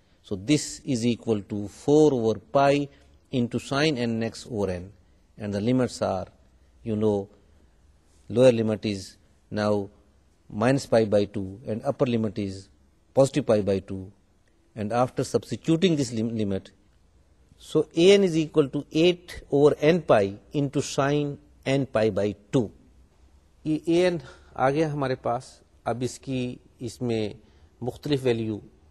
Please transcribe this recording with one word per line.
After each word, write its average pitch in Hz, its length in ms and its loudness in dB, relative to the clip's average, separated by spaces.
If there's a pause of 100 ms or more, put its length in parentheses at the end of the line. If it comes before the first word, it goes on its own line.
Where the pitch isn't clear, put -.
(220)
So - 140 -8
this 123 480 -2
is 120 220 -2
equal 110 360 -2
to 104 260 -8
four 147 440 4
over 113 260 0
pi 143 500 2 (440)
into 120 260 -2
sine 143 400 -2
n 117 240 -2
x 113 280 -8
over 101 200 -2
n. 90 220 -8 (460)
And 104 160 -6
the 101 60 -2
limits 123 420 0
are, 95 240 -4 (560)
you 110 140 -4
know, 104 320 0 (1000)
lower 123 240 6
limit 110 320 -2
is 98 320 -6 (340)
now 104 380 -2 (640)
minus 123 360 0
pi 113 180 4
by 104 200 2
two 98 420 -8
and 110 180 -6
upper 143 220 -2
limit 110 320 -2
is 98 300 -8 (460)
positive 135 320 2
pi 107 160 4
by 98 160 0
two. 95 320 -10 (640)
And 107 180 -6
after 123 320 0
substituting 160 720 0
this 127 160 -4
lim-, 113 240 -4
limit, 98 360 -4 (840)
so - 400 -2
A 175 160 8
n 202 120 6
is 165 120 0
equal 156 320 2
to 139 240 -6
eight 175 580 0
over 143 300 6
n 160 220 4
pi 101 320 4 (180)
into 143 300 -2
sine 143 560 -2 (260)
n 135 220 0
pi 110 240 2
by 101 240 -2 (180)
two. 110 180 0 (920)
یہ 151 220 -2
اے 170 180 4
این 180 120 2 (380)
آ 131 160 2
گیا 151 220 0
ہمارے 135 300 -2
پاس. 123 220 -4 (400)
اب 117 200 -4
اس - 140 -8
کی، 127 380 -6 (220)
اس 120 240 -12
میں 113 260 -2 (540)
مختلف 135 400 -4
ویلیو 113 360 0 (320)